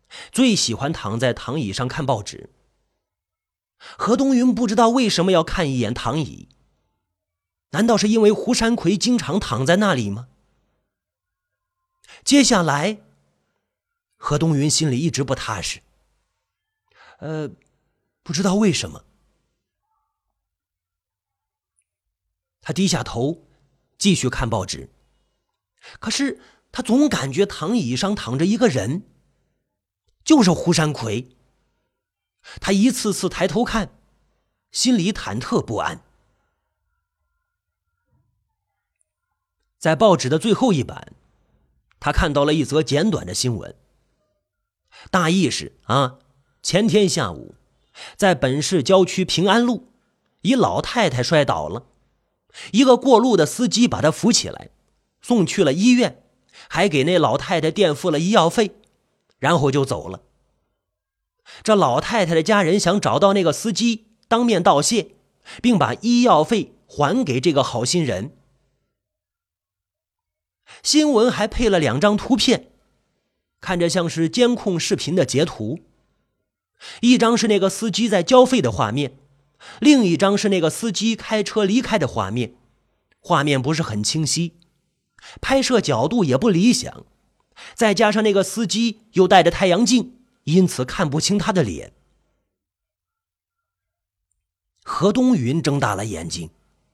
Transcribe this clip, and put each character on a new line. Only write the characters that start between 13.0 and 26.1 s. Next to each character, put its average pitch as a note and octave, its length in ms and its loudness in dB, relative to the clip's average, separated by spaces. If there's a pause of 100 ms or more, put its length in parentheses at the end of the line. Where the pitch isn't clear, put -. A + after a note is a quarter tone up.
何 - 200 -4
东 D#3+ 200 0
云 D3 120 0
心 D3+ 220 0
里 B2 80 0
一 E3 100 -2
直 C3 140 -4
不 C3 100 -6
踏 G#2+ 280 -8
实。 - 180 -10 (1400)
呃， D3+ 300 -10 (720)
不 - 120 -10
知 F3 100 -2
道 F#3+ 120 2
为 G#3 180 2
什 - 160 -6
么。 - 160 -18 (3500)
他 - 80 -8
低 F#3 160 0
下 C3+ 140 -2
头， C3+ 460 -6 (500)
继 - 160 2
续 B2+ 160 -2
看 B2+ 180 -6
报 G#2 200 -4
纸。 - 240 -14 (1080)
可 A3+ 120 -8